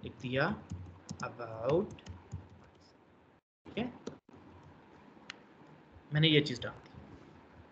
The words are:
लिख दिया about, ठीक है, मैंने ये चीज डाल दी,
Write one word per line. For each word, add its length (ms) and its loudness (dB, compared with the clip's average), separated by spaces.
लिख 80 -8
दिया 260 2
about, 800 0
ठीक 120 -6
है, 140 -2
मैंने 160 8
ये 120 10
चीज 220 0
डाल 120 -6
दी, 160 -18